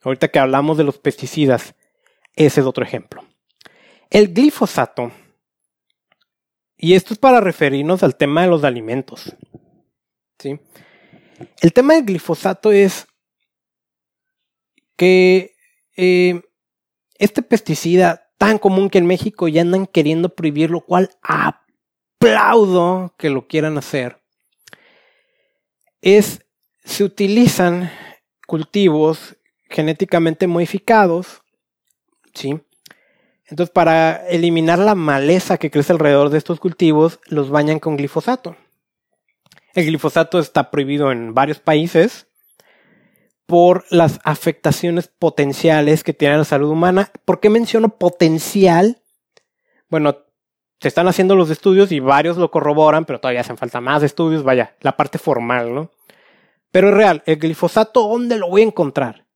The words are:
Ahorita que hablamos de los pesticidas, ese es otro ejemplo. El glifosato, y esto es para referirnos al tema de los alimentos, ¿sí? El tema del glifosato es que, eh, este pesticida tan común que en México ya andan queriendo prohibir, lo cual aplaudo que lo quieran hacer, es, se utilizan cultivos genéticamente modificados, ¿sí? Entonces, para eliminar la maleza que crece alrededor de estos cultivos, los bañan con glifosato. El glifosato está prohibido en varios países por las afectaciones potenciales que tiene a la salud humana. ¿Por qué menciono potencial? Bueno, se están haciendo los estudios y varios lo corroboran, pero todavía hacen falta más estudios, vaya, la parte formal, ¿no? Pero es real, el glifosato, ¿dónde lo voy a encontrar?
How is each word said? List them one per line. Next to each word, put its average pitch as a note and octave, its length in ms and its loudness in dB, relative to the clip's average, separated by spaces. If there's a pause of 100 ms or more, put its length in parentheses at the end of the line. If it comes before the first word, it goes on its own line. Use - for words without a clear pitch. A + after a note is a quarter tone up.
Ahorita C3+ 260 -4
que - 120 0
hablamos C#3 380 0
de D#3 60 0
los C#3+ 140 -4
pesticidas, C3+ 760 -4 (600)
ese D3 280 2
es C3 40 -2
otro B2+ 160 -6
ejemplo. - 400 -12 (880)
El G#3 240 2
glifosato, D#3+ 800 -2 (1600)
y E3 180 2
esto F#3 180 0
es G#3 60 -10
para B3+ 220 4
referirnos D#3+ 640 -2
al C#3+ 140 0
tema D3+ 260 0
de F#3 60 2
los D#3+ 160 0
alimentos, A#2+ 720 -8 (1000)
¿sí? C#3+ 200 -12 (1040)
El E3 120 4
tema C#4 220 4
del D#4 100 2
glifosato F#3+ 680 -4
es G3+ 340 2 (1900)
que, F#3 580 2 (420)
eh, F3+ 460 0 (760)
este G#3 240 -2
pesticida F3 960 -2
tan G#3 220 0
común F#3+ 320 0
que G3 80 0
en E3+ 80 2
México F#3 400 -4
ya D#3+ 140 0
andan F#3 260 -2
queriendo E3 480 -2
prohibir, D#3+ 360 -4
lo E3+ 100 -4
cual F#3 300 -2 (120)
aplaudo F#3 1900 -2
que D#3 140 -4
lo B2+ 160 -6
quieran D#3 320 -4
hacer, B2+ 420 -8 (1800)
es, G3+ 440 2 (400)
se - 200 -4
utilizan F#3 880 0 (560)
cultivos D#3+ 880 -2 (340)
genéticamente E3 800 -2
modificados, F3+ 920 -2 (920)
¿sí? C#3+ 260 -8 (840)
Entonces, E3 260 -6
para D#3+ 560 2
eliminar E3+ 500 0
la G#3 160 2
maleza D#3 640 0
que D#3 120 -6
crece D3 220 0
alrededor D3 380 2
de D#3 80 0
estos E3 200 -6
cultivos, D#3+ 680 0
los C#3+ 240 -6
bañan D3+ 280 0
con D3+ 180 -6
glifosato. E3 600 -6 (1160)
El F3 120 0
glifosato D#3+ 520 -2
está D3 320 -2
prohibido C#3+ 420 -2
en A#2 220 -8
varios C#3 260 -2
países E3 680 0 (1160)
por F3 460 4
las E3 340 2
afectaciones E3 840 -4
potenciales D3+ 960 0
que D#3 100 -4
tiene D3 200 0
a D3+ 40 2
la D3+ 60 2
salud D3 260 -2
humana. F#3 400 0 (160)
¿Por F3+ 140 -2
qué G#3 100 4
menciono A3+ 480 0
potencial? F3+ 1040 2 (840)
Bueno, D3+ 280 0 (640)
se - 80 -4
están F3 200 2
haciendo F#3+ 280 2
los E3 140 2
estudios F#3+ 420 2
y C#3+ 80 -2
varios D3+ 380 0
lo F3 120 0
corroboran, D3+ 540 2
pero C3+ 160 -10
todavía B2 220 -4
hacen A#2 160 -10
falta B2 220 -8
más C#3 220 -2
estudios, D#3+ 420 -2
vaya, B2+ 360 0
la C#3 160 -4
parte D3 220 -4
formal, A#2+ 560 -4
¿no? D#3 160 -10 (800)
Pero F#3+ 180 2
es G#3 60 4
real, G3 320 2
el D#3+ 100 0
glifosato, G#3 720 -2
¿dónde A#3+ 300 -4
lo F3+ 100 -6
voy G3 140 2
a A3+ 40 4
encontrar? C#3 680 -4